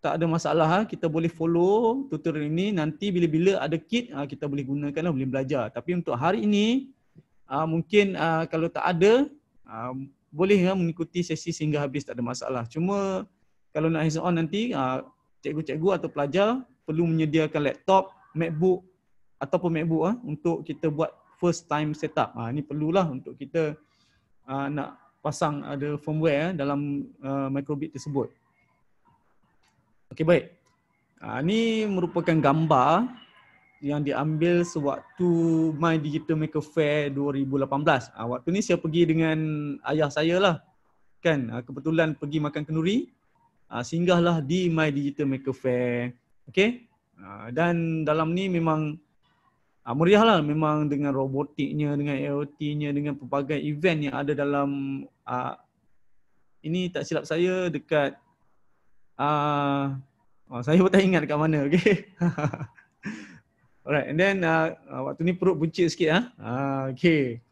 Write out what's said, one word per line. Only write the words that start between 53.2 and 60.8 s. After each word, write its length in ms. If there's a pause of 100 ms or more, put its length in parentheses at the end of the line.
event 480
yang 80
ada 160
dalam, 720 (240)
ah, 240 (1120)
ini 240
tak 160
silap 240
saya 420
dekat, 460 (960)
ah, 800 (560)
oh, 80
saya 240